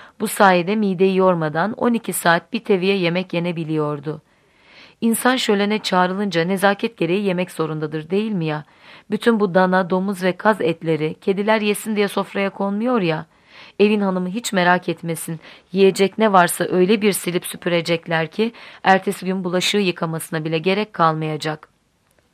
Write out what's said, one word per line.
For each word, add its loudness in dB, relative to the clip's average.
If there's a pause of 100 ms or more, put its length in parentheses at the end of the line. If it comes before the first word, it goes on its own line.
(200)
Bu -2
sayede 4
mideyi 2
yormadan 2
on 0
iki -4
saat 0
bir -6
teviye 2
yemek -2
yenebiliyordu. -4 (800)
İnsan 2
şölene 0
çağrılınca 0
nezaket 0
gereği -2
yemek -2
zorundadır, -6
değil -2
mi -2
ya? -4 (460)
Bütün 2
bu 0
dana, 2
domuz -2
ve 2
kaz 0
etleri -2
kediler 0
yesin -2
diye 0
sofraya -4
konmuyor -2
ya. -2 (540)
Evin 4
hanımı -2
hiç -6
merak 2
etmesin. -8 (320)
Yiyecek 2
ne 4
varsa 4
öyle 2
bir 2
silip -4
süpürecekler -2
ki -2 (320)
ertesi 2
gün -4
bulaşığı 0
yıkamasına -2
bile -2
gerek -2
kalmayacak. -2 (640)